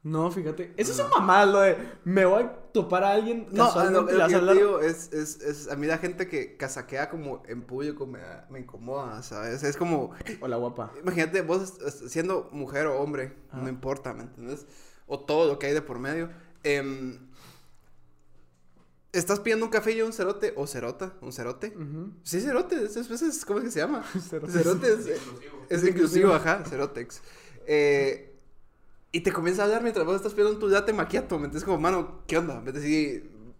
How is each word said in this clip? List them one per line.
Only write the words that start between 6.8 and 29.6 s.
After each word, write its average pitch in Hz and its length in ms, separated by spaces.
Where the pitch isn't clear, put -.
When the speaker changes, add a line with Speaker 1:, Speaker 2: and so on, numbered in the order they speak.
Speaker 2:
como 147 380
en 117 160
público 139 440
me 123 120
da, - 320
me 135 100
incomoda, 120 600
¿sabes? 117 400
Es 143 140
como 165 340
Speaker 1:
Hola, 127 160
guapa. 120 440
Speaker 2:
imagínate, 170 420
vos 175 200
es-, 139 220
es-, 123 80
siendo 170 400
mujer 143 380
o 139 120
hombre, 139 360
Speaker 1:
Ajá. 131 120
Speaker 2:
no 131 60
importa, 131 440
¿me 117 120
entiendes? 120 420
O 139 140
todo 156 260
lo 143 140
que 139 80
hay 143 60
de 151 80
por 127 180
medio. 165 300
Em, 135 540
estás 185 280
pidiendo 220 260
un 220 40
café 220 220
y 226 100
un 226 100
cerote, 202 440
o 139 100
cerota, 127 540
un 127 120
cerote. 127 440
Speaker 1:
Ujú. 160 360
Speaker 2:
Sí, 180 180
cerote, 285 440
es, 214 120
es, 233 260
es, - 220
¿cómo 202 140
es 247 80
que 240 40
se 156 100
llama? 226 220
Speaker 1:
<laughs> - 180
Cerote. 160 320
Speaker 2:
Cerote 175 420
es, 220 120
Speaker 3:
Es - 0
inclusivo. - 640
Speaker 2:
es 170 140
Speaker 1:
Es 185 60
Speaker 2:
inclusivo, - 0
Speaker 1:
inclusivo. 175 60
Speaker 2:
ajá, 165 300
cerotex. 135 580
Eh, 143 600
y 170 60
te 185 100
comienza 180 320